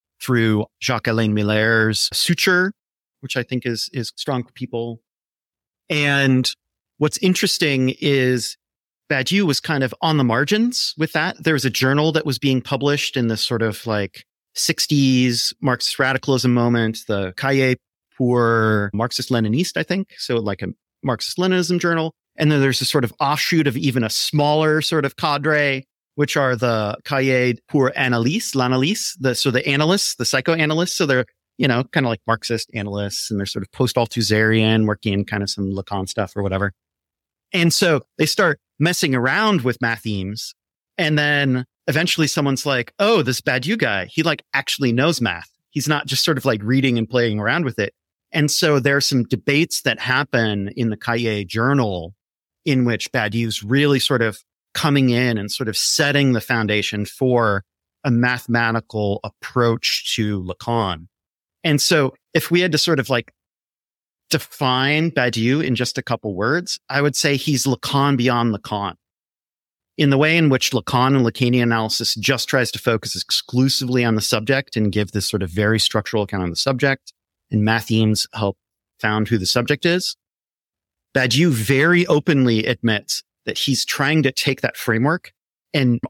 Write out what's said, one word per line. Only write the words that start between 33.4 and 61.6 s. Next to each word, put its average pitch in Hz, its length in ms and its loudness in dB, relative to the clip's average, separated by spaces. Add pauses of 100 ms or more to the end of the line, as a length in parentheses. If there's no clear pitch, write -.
they're 98 60 -4
sort 98 180 -8
of - 80 -20
post-Althusserian, 110 1160 2
working 104 260 -2
in 101 120 0
kind 101 180 -4
of 98 80 -6
some 98 220 -4
Lacan 98 360 -6
stuff - 280 -6
or 104 60 -4
whatever. 98 300 -2 (800)
And 170 200 2
so 160 300 2 (140)
they 156 100 2
start 170 340 0 (180)
messing 160 360 0
around 156 480 2
with 123 180 -2
mathemes. 107 720 -4 (420)
And 156 220 2
then 143 460 0 (240)
eventually 160 400 0
someone's 139 360 0
like, 131 360 -2
"Oh, 208 220 4
this 127 180 -2
Badiou 135 360 -2
guy, 104 280 -2
he, 131 180 -4
like, 156 220 -2 (100)
actually 135 380 0
knows 143 280 2
math. 87 300 -4 (200)
He's 147 180 -4
not 147 180 -2
just - 180 -2
sort 156 140 0
of, - 60 -8
like, 113 180 0
reading 127 340 2
and 110 140 -2
playing 117 300 0
around 131 240 0
with 113 160 -4
it." - 120 -2 (380)
And 151 200 0
so 151 280 2
there 139 180 2
are 143 40 2
some 131 240 0
debates 143 580 0
that 117 160 -2
happen 113 800 0
in 117 140 0
the 104 60 -4
Cahiers 113 520 -2
journal 110 640 -2 (500)
in 131 200 2
which 117 260 -2
Badiou's 110 540 -4
really 139 340 2
sort 127 240 0
of 110 160 -2 (360)
coming 139 360 2
in 120 280 0
and 104 120 -8
sort 120 180 -6
of 104 80 -6
setting 143 580 2
the 110 60 0
foundation 104 640 -2
for 113 600 0 (400)
a 139 80 0
mathematical 117 1120 0
approach - 920 -2
to 104 280 -2
Lacan. 92 640 -4 (560)